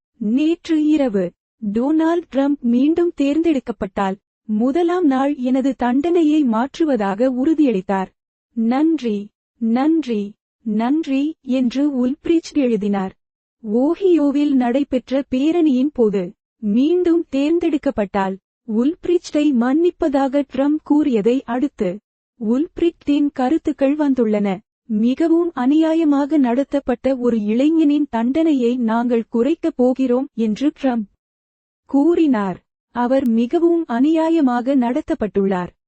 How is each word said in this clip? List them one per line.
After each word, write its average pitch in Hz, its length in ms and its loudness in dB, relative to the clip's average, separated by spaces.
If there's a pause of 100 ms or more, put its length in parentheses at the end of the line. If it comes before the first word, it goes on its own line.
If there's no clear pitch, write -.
(200)
"நேற்று 302 680 0
இரவு 262 380 0 (380)
டொனால்ட் 311 680 0
ட்ரம்ப் 277 280 0
மீண்டும் 294 600 0
தேர்ந்தெடுக்கப்பட்டால் 269 960 -2 (320)
முதலாம் 330 560 0
நாள் 277 300 2
எனது 262 400 -2
தண்டனையை 302 720 2
மாற்றுவதாக 233 840 0
உறுதியளித்தார். 247 800 0 (460)
நன்றி, 233 720 0 (320)
நன்றி, 233 760 0 (300)
நன்றி" 269 800 -2
என்று 254 640 0
உல்பிரிக்ட் 330 480 -2
எழுதினார். 202 600 -2 (500)
ஓஹியோவில் 285 880 2
நடைபெற்ற 254 800 0
பேரணியின் 294 600 2
போது, 208 300 0 (400)
"மீண்டும் 330 680 2
தேர்ந்தெடுக்கப்பட்டால் 269 1040 -2 (320)
உல்பிரிக்டை 302 880 0
மன்னிப்பதாக 277 960 0
ட்ரம்ப் 294 300 0
கூறியதை 262 600 0
அடுத்து 233 560 -4 (420)
உல்பிரிக்டின் 285 920 -2
கருத்துக்கள் 277 640 0
வந்துள்ளன. 240 520 0 (400)
மிகவும் 320 680 0
அநியாயமாக 294 840 2
நடத்தப்பட்ட 262 800 -2
ஒரு 240 260 0
இளைஞனின் 294 680 2
தண்டனையை 254 680 0
நாங்கள் 233 560 0
குறைக்கப் 294 440 -2
போகிறோம்" 254 580 0
என்று 226 380 -2 (100)
ட்ரம்ப் 240 260 -2 (840)
கூறினார். 277 680 2 (360)
அவர் 247 340 0
மிகவும் 320 600 0
அநியாயமாக 277 840 0
நடத்தப்பட்டுள்ளார். 202 960 -2 (180)